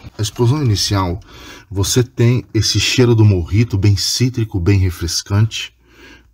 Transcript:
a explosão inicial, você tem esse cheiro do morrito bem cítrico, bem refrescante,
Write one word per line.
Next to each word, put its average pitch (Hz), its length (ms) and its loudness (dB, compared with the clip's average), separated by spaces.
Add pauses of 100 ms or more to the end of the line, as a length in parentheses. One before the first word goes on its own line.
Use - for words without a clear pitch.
(160)
a - 60 -8
explosão 123 420 0
inicial, 101 560 -2 (500)
você 101 340 0
tem 120 500 0
esse 107 260 0
cheiro 120 340 2
do 110 100 4
morrito 101 540 2
bem 98 180 2
cítrico, 113 640 -2
bem 95 200 2
refrescante, 92 960 -2 (600)